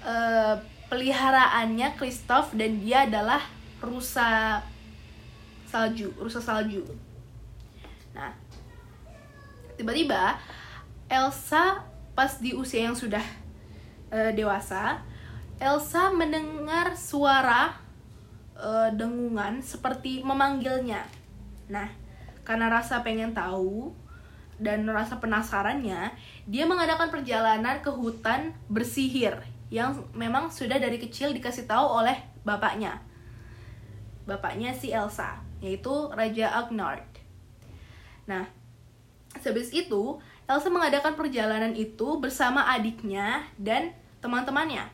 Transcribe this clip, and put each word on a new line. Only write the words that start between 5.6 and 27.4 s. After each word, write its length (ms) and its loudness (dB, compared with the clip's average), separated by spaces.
salju, 560 0
rusa 160 -4
salju. 480 0
Nah, 160 -10
tiba-tiba 640 2
Elsa 720 4
pas 240 2
di 160 -2
usia 320 0
yang 80 0
sudah, 320 -2
eh, 240 2
dewasa, 640 0
Elsa 560 4
mendengar 800 0
suara, 800 4
eh, 400 2
dengungan 720 -2
seperti 560 -4
memanggilnya. 880 0
Nah, 160 -4
karena 240 2
rasa 320 2
pengen 320 -2
tahu 640 -2
dan 240 0
rasa 320 -2
penasarannya, 960 0
dia 240 2
mengadakan 400 4
perjalanan 720 2